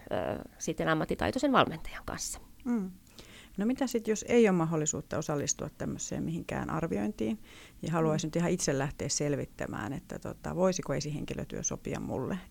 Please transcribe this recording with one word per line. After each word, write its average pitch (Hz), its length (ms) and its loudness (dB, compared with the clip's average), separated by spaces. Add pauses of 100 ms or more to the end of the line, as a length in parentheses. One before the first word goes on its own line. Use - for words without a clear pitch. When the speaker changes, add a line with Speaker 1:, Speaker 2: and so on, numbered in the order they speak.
(120)
Speaker 1:
ö, - 260 -2 (200)
sitten 165 300 -2
ammattitaitoisen 202 640 2
valmentajan - 520 4
kanssa. - 360 -6 (240)
Speaker 2:
Mm. 214 260 0 (680)
No 202 100 0
mitä 262 200 2
sit, 226 220 0
jos 214 200 0
ei 233 200 10
ole 185 80 8
mahdollisuutta 156 600 2
osallistua 147 500 -2 (100)
tämmöiseen 135 460 -4
mihinkään 160 460 -4
arviointiin 208 680 -2 (440)
ja 160 100 -2
haluaisi 160 340 2
Speaker 1:
Mm. - 20 -2
Speaker 2:
nyt 156 80 -4
ihan 170 140 2
itse 160 280 2
lähteä 139 300 -2
selvittämään, - 840 -2
että - 260 -8
tota, - 380 -6
voisiko 185 380 2
esihenkilötyö - 680 -2
sopia - 380 -4
mulle, - 380 -2 (120)